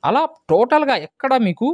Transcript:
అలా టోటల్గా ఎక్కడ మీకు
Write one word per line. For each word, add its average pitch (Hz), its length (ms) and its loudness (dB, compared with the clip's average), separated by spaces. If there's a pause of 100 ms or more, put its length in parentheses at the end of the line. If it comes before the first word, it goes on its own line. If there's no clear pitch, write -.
అలా 240 140 0 (300)
టోటల్గా 254 440 2 (120)
ఎక్కడ - 240 -6 (160)
మీకు 185 260 -2